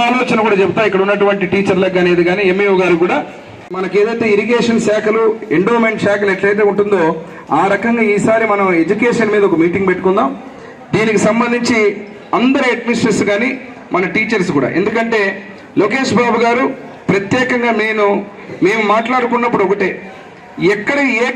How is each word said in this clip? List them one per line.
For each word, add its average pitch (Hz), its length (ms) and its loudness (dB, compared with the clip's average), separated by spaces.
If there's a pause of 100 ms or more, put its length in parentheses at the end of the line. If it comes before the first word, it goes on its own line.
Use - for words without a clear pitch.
ఆలోచన 247 340 0
కూడా 214 200 2
చెప్తా, 196 220 0
ఇక్కడ 190 180 2
ఉన్నటువంటి 202 440 0
టీచర్లకు 190 480 0
కానీ, 175 180 2
ఇది 175 120 2
కానీ, 185 280 0
ఎంఈఓ 202 300 2
గారు 175 140 2
కూడా, 185 220 0 (540)
మనకి 185 300 -6
ఏదైతే 226 280 0
ఇరిగేషన్ 226 580 2
శాఖలు, 214 360 2 (280)
ఎండోమెంట్ 220 540 2
శాఖలు 202 260 2
ఎట్లయితే 202 320 0
ఉంటుందో, 202 380 2 (500)
ఆ 143 160 2
రకంగా 226 360 0
ఈసారి 220 440 2
మనం 196 260 2
ఎడ్యుకేషన్ 208 600 2
మీద 208 100 4
ఒక 170 200 2
మీటింగ్ 185 240 0
పెట్టుకుందాం. 185 420 2 (680)
దీనికి 214 220 2
సంబంధించి 233 600 2 (540)
అందరు 262 380 2
అడ్మినిస్ట్రేటర్స్ 226 600 0
కానీ, 220 200 0 (420)
మన 185 120 0
టీచర్స్ 202 460 -2
కూడా, 139 180 0
ఎందుకంటే 220 520 0 (560)
లోకేష్ 214 360 0
బాబు 233 320 0
గారు 240 200 0 (440)
ప్రత్యేకంగా 233 640 0
నేను, 214 340 0 (580)
మేము 214 200 2 (100)
మాట్లాడుకున్నప్పుడు 233 720 0
ఒకటే, 190 260 0 (840)
ఎక్కడ 277 260 -2
ఏ 247 360 0